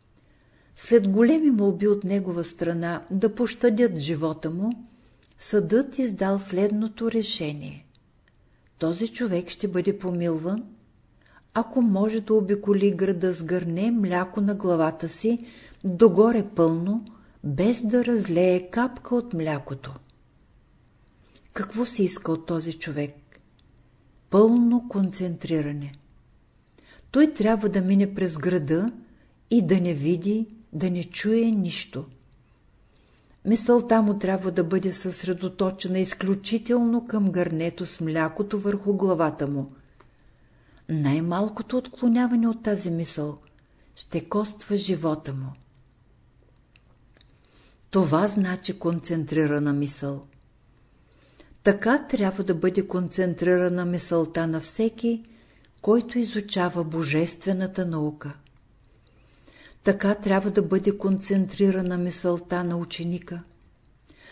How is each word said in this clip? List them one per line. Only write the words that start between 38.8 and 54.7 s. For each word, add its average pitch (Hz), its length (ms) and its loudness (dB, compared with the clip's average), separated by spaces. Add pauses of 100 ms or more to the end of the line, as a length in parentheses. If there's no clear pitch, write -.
главата 165 520 0
му. 135 260 -4 (1160)
Най-малкото 170 880 -2
отклоняване 240 720 2
от 226 140 -4
тази 202 280 -2
мисъл 160 480 -6 (560)
ще - 340 -8
коства 208 480 -4
живота 156 580 -2
му. 135 180 -8 (2500)
Това 185 380 4
значи 190 500 -2
концентрирана 156 920 0
мисъл. 139 540 -4 (1400)
Така 226 460 2
трябва 196 360 0
да 180 100 0
бъде 185 340 0
концентрирана 180 960 0
мисълта 170 640 -2
на 160 140 -2
всеки, 226 640 -2 (580)